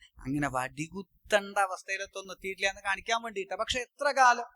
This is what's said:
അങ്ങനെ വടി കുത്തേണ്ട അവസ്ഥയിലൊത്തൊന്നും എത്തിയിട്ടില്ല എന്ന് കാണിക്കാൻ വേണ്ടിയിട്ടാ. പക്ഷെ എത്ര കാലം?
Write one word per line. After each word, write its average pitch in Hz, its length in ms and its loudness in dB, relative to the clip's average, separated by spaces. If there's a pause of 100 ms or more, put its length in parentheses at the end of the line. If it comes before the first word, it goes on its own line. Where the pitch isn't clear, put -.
(180)
അങ്ങനെ 143 340 -2
വടി 131 320 -4
കുത്തേണ്ട 196 760 -2
അവസ്ഥയിലൊത്തൊന്നും 190 760 -4
എത്തിയിട്ടില്ല 190 340 -4
എന്ന് 190 120 -6
കാണിക്കാൻ 202 420 -2
വേണ്ടിയിട്ടാ. 196 340 -8
പക്ഷെ 226 220 -2
എത്ര 277 320 -2
കാലം? 240 340 6 (120)